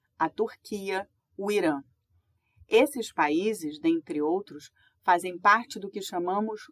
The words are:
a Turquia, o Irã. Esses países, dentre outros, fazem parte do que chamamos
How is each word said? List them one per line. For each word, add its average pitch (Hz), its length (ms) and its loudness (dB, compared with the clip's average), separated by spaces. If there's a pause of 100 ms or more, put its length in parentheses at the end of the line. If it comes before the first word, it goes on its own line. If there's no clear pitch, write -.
(180)
a - 120 0
Turquia, 196 760 -6 (300)
o 202 160 -4
Irã. 156 300 2 (840)
Esses 247 460 4
países, 160 680 -2
dentre 160 420 0
outros, 156 500 -4 (340)
fazem 180 340 0
parte 208 400 2
do 196 100 -10
que 196 140 -10
chamamos 202 680 -4